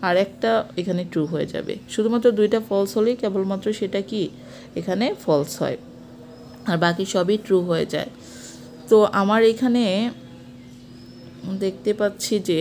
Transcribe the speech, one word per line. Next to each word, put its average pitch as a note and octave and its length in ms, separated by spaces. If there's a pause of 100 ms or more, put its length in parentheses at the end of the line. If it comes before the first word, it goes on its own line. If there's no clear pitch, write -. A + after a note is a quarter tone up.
আর F3 80 (100)
একটা A3+ 260 (300)
এখানে F3+ 220 (100)
ট্রু D#3+ 100 (100)
হয়ে D3 200
যাবে। - 220 (200)
শুধুমাত্র A3+ 320 (140)
দুইটা G#3+ 180 (100)
ফলস G3 280
হলেই A3+ 260
কেবলমাত্র G3 440 (140)
সেটা G3+ 200 (100)
কি G#3+ 120 (580)
এখানে F#3 260 (180)
ফলস D3 360
হয়, C3 160 (960)
আর F3 140
বাকি F3 200 (100)
সবই F#3+ 220 (100)
ট্রু F#3+ 120 (120)
হয়ে D#3+ 240
যায়। - 160 (800)
তো A3+ 60 (240)
আমার G#3 200 (120)
এখানে A#3+ 320 (1800)
দেখতে F#3+ 260 (100)
পাচ্ছি G#3 340 (140)
যে E3 120